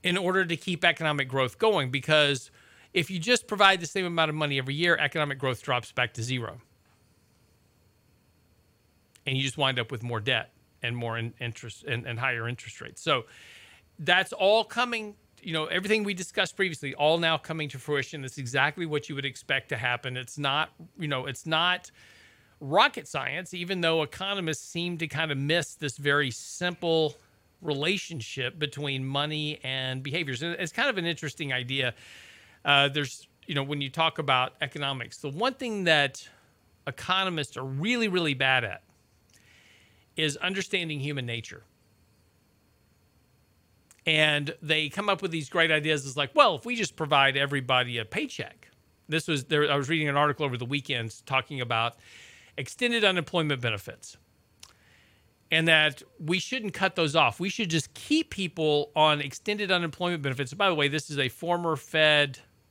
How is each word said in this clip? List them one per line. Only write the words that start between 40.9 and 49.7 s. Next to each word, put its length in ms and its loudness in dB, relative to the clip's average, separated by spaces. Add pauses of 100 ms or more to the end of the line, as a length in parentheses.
human 260 -4
nature. 380 -8 (2500)
And 560 2
they 280 0
come 200 -4
up 120 0
with 100 -4
these 180 -6
great 220 4
ideas. 360 0
It's 100 -8
like, 160 -2
"Well, 220 6
if 100 -10
we 100 -4
just 200 -4
provide 420 4
everybody 600 0
a 60 -4
paycheck." 640 -8 (380)
This 200 -2
was 180 -2
there, 260 2